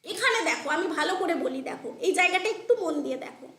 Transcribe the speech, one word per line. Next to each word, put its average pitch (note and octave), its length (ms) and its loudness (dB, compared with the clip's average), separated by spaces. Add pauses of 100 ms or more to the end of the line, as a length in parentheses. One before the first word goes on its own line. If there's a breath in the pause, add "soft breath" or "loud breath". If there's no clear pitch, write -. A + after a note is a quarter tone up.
(120)
এখানে A#4 260 2 (100)
দেখো, C4 180 -2 (100)
আমি F4+ 100 0 (120)
ভালো F4+ 220 2
করে E4+ 140 2
বলি, C4 260 -2 (100)
দেখো - 180 -10 (180)
এই F#4 120 4
জায়গাটা F#4 380 4
একটু - 160 2 (100)
মন D#4+ 120 0 (100)
দিয়ে C4 220 -4
দেখো। - 200 -16 (120)